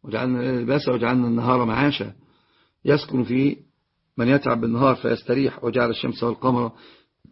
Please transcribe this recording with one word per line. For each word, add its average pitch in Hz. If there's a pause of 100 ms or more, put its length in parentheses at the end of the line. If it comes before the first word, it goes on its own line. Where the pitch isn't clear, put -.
وجعلنا 123
الليل 123
لباسا، 135
وجعلنا 123
النهار 117
معاشا، 113 (720)
يسكن 135
فيه 131 (640)
من 117
يتعب 127
بالنهار 120
فيستريح، 123
وجعل 120
الشمس 117
والقمر 120 (600)